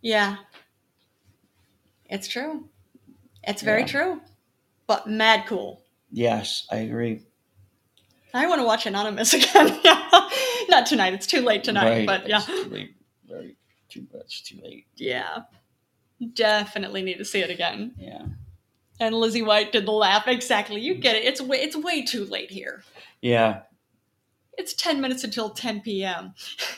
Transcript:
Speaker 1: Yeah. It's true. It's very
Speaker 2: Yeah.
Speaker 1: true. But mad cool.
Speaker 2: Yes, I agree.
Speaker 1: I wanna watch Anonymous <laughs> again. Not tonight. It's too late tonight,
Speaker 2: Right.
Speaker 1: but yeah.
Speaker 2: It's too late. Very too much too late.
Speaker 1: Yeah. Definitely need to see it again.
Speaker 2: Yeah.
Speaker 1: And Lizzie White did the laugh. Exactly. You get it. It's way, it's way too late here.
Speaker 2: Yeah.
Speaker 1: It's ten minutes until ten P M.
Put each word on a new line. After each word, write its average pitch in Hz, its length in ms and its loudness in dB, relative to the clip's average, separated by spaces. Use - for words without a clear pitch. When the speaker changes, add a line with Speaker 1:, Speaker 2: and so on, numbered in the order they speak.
Speaker 1:
Yeah. 208 340 0
It's 196 160 -8
true. 294 420 -8
It's - 180 -6
very 220 200 2
Speaker 2:
Yeah. - 40 -2
Speaker 1:
true. 320 340 -2
But 208 220 0
mad 220 380 4
cool. - 360 -6
Speaker 2:
Yes, 113 600 -2
I 107 80 -4
agree. 113 440 -4
Speaker 1:
I 269 120 2
wanna 311 180 2
watch 226 220 2
Anonymous 202 480 0
<laughs> - 0 -
again. 262 460 6
Not 277 180 6
tonight. 190 280 0
It's 196 120 -8
too 285 140 0
late 214 240 0
tonight, 202 240 2
Speaker 2:
Right. 220 180 2
Speaker 1:
but 190 220 0
yeah. 214 100 2
Speaker 2:
It's 202 80 -2
too 381 220 -6
late. - 260 -14
Very 87 300 -18
too - 240 -18
much - 320 -16
too - 180 -18
late. - 240 -20
Speaker 1:
Yeah. 123 480 -6
Definitely 202 680 -2
need 185 160 -6
to - 60 -10
see 202 160 -2
it 175 100 -2
again. 180 480 -6
Speaker 2:
Yeah. - 280 -16
Speaker 1:
And 220 140 0
Lizzie 226 280 2
White 214 300 4
did 208 140 0
the 214 60 0
laugh. 214 340 4
Exactly. 214 540 0
You 339 160 -4
get 240 200 2
it. 220 80 -2
It's 269 160 0
way, 262 180 -2
it's 311 180 -4
way 311 260 -4
too 247 220 -6
late 190 260 -10
here. - 320 -14
Speaker 2:
Yeah. 113 400 4
Speaker 1:
It's 370 160 -8
ten 302 260 -2
minutes 254 240 -4
until 214 260 -6
ten 220 300 -6
P 196 240 -4
M. 185 300 -8